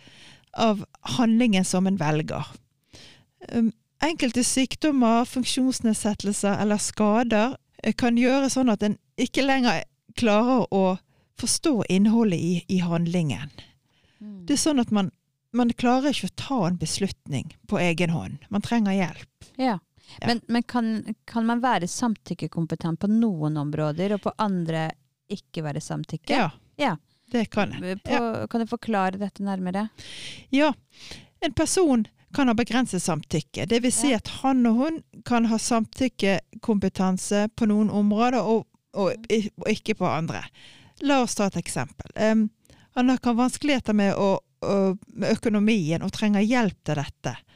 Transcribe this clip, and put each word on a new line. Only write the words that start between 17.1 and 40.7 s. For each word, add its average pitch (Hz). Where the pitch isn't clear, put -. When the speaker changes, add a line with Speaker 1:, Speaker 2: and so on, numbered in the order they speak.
Speaker 1:
på 190
egen 170
hånd. 98
Man 202
trenger 214
hjelp. -
Speaker 2:
Ja. 240
Speaker 1:
Ja. -
Speaker 2:
Men, 233
men 233
kan, 233
kan 226
man 233
være 220
samtykkekompetent 165
på 202
noen 180
områder, 151
og 196
på -
andre 165
ikke -
være 151
samtykke? 156
Speaker 1:
Ja. 202
Speaker 2:
Ja. 240
Speaker 1:
Det 233
kan 202
jeg. 190
Speaker 2:
På, -
Speaker 1:
Ja. 226
Speaker 2:
kan 233
du 226
forklare 196
dette 202
nærmere? 196
Speaker 1:
Ja. 285
En 311
person 302
kan 269
ha 233
begrenset 226
samtykke. 151
Det 233
vil 247
si 285
Speaker 2:
Ja. 220
Speaker 1:
at -
han 269
og 226
hun 311
kan 233
ha 220
samtykkekompetanse 202
på 233
noen 208
områder, 208
og, 208
og, 190
Speaker 2:
Mm. 113
Speaker 1:
i-, 208
og -
ikke 214
på 185
andre. 135